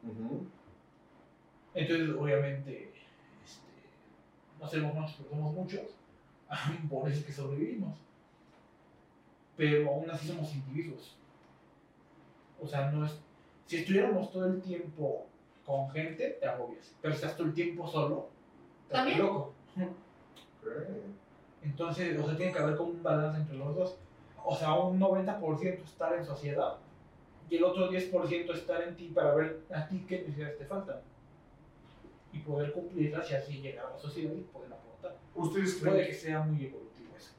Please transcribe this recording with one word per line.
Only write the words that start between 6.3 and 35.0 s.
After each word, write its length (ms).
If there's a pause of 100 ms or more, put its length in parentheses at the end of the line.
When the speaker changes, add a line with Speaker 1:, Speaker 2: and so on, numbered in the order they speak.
Speaker 2:
<laughs> 400
Por 200
eso 100
es 60
que 80
sobrevivimos. 640 (1600)
Pero 340
aún 200
así 180
somos 260
individuos. 640 (1400)
O 60
sea, 240
no 140
es, 140 (460)
si 120
estuviéramos 540
todo 160
el 140
tiempo 640 (400)
con 260
gente, 480
te 80
agobias. 540
Pero 120
si 80
estás 160
todo 100
el 60
tiempo 340
solo, 420 (580)
te 60
Speaker 3:
También. 260
Speaker 2:
vuelves 160
loco. 180 (1080)
Speaker 1:
Ok. 60 (960)
Speaker 2:
Entonces, 560
o 60
sea, 120
tiene 160
que 60
haber 180
como 140
un 120
balance 380
entre 160
los 180
dos, 220 (520)
o 60
sea, 200
un 220
noventa 420
por 200
ciento 240
estar 320
en 100
sociedad 520 (720)
y 80
el 80
otro 240
diez 160
por 220
ciento 260
estar 280
en 140
ti 140
para 260
ver 260 (120)
a 140
ti 200
qué 120
necesidades 380
te 80
faltan 360 (1300)
y 80
poder 320
cumplirlas 600
y 40
así 260
llegar 260
a 40
la 60
sociedad 360
y 80
poder 320
aportar. 440 (180)